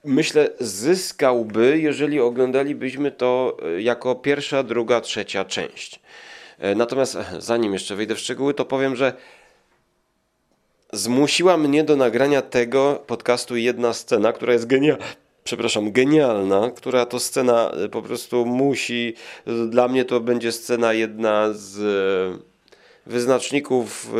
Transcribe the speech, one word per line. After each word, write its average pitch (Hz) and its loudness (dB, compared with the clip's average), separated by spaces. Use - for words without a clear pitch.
myślę, 147 2
zyskałby, 123 0
jeżeli 147 0
oglądalibyśmy 127 0
to, 127 0
e, 95 -4
jako 120 0
pierwsza, 139 -2
druga, 117 0
trzecia 101 -6
część. - -10
E, 98 0
natomiast, 120 0
e, 90 -6
zanim 117 0
jeszcze 95 -6
wejdę 107 -2
w 101 -10
szczegóły, 135 -2
to 135 -2
powiem, 135 -2
że 127 0
zmusiła 143 4
mnie 151 2
do 151 4
nagrania 131 2
tego 131 0
podcastu 120 -2
jedna 117 0
scena, 117 0
która 117 -2
jest 117 2
genia-, 135 4
przepraszam, 110 -2
genialna, 117 4
która 123 0
to 123 -6
scena, 120 2
e, 95 -4
po 110 -6
prostu 120 -4
musi, 120 -2
e, 117 -2
dla 123 2
mnie 127 0
to 123 0
będzie 117 -2
scena 117 0
jedna 107 0
z, 101 -14
e, 95 0
wyznaczników, 123 -2